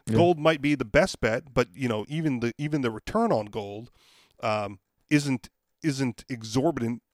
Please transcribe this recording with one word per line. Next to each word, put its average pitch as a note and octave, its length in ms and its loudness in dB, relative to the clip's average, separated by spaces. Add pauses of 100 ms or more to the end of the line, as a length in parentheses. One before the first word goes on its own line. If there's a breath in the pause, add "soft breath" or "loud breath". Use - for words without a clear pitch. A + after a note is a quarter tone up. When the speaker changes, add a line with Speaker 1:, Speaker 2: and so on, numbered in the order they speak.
Speaker 1:
Yeah. A2 120 0
Speaker 2:
Gold E3+ 220 6
might D#3 220 2
be D3 140 2
the B2 100 -2
best C#3 340 2
bet, A#2+ 340 -2
but, B2 200 2
you C#3 160 -2
know, G#2+ 180 -2
even D3+ 320 -2
the, A#2 180 -2
even D3 240 -2
the A#2+ 100 0
return G#3 420 0
on G#2+ 140 0
gold, G#2 440 -10 (520)
um, G#2 360 -2 (300)
isn't, C#3 400 0 (340)
isn't C3 460 -2
exorbitant A#2+ 720 -2 (120)